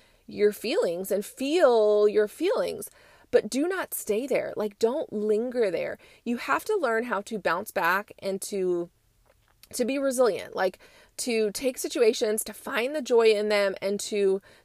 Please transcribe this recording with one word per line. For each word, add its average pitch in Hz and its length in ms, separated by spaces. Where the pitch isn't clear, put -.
your 208 260
feelings 202 600
and 202 120
feel 233 840
your 208 180
feelings, 202 640
but 220 200
do 285 180
not 370 260
stay 220 320
there. 165 300
Like, 214 220
don't 262 340
linger 214 580
there. 160 280
You 240 140
have - 260
to 427 120
learn 240 280
how 208 180
to 220 160
bounce 180 320
back 185 480
and 196 240
to, 180 480
to 247 100
be 269 140
resilient, 240 580
like, 180 220
to 220 340
take 254 260
situations, 226 680
to 214 80
find 254 420
the 302 80
joy 226 260
in 214 200
them, 202 320
and 202 200
to, 196 420